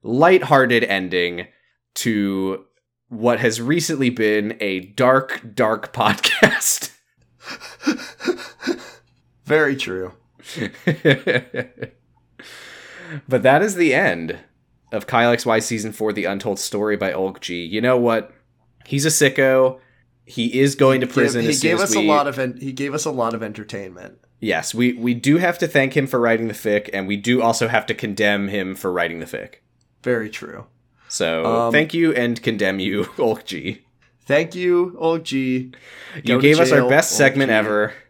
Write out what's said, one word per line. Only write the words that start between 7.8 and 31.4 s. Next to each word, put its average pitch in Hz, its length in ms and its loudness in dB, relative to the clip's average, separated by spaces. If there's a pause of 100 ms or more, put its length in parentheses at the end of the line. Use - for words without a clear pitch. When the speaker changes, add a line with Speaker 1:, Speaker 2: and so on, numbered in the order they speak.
Speaker 2:
Very 147 300 2
true. 92 380 -8 (420)
Speaker 1:
<laughs> 139 1300 -2 (1500)
But 123 140 2
that 139 180 6
is 202 140 -2
the 165 180 4
end 85 460 0 (520)
of 107 140 -6
Kyle 120 260 2
X 120 140 0
Y 110 140 2
season 110 320 -6
four, 107 200 -4
The 101 140 -6
Untold 98 340 -4
Story 104 380 -2
by 98 160 -2
Ulk 95 260 -4
G. 87 240 -8
You 95 160 -6
know 127 180 2
what? 113 340 0 (540)
He's 139 200 -2
a 156 40 2
sicko. 131 680 2 (460)
He 117 340 -4
is 139 140 4
going 131 280 4
to 127 60 -2
Speaker 2:
He - 60 -12
Speaker 1:
prison 120 280 2
Speaker 2:
gave, 113 100 0
Speaker 1:
as - 40 0
Speaker 2:
he 127 60 -2
Speaker 1:
soon 147 100 0
Speaker 2:
gave 175 120 2
Speaker 1:
as - 80 0
Speaker 2:
us - 40 2
Speaker 1:
we 208 80 2
Speaker 2:
a 160 80 2
lot 143 160 4
of 131 120 -6
en-, 127 200 -4
he 139 140 -8
gave 139 220 -6
us - 100 -4
a 156 60 -2
lot 117 240 -2
of 110 80 -8
entertainment. 98 720 -14 (220)
Speaker 1:
Yes, 87 340 -2
we, 120 200 2
we 120 200 -2
do 139 240 2
have 175 220 0
to - 80 0
thank 135 280 0
him 135 120 2
for 127 120 0
writing 113 280 2
the 104 80 -6
fic, 104 380 -2
and 98 140 -4
we 101 80 -2
do 117 280 0
also 117 240 2
have 113 180 0
to 117 80 -4
condemn 104 540 -2
him 95 280 -4
for 95 160 -6
writing 85 280 -4
the 76 80 -10
fic. - 300 -12 (440)
Speaker 2:
Very 117 280 -4
true. - 360 -16 (420)
Speaker 1:
So, 82 380 -2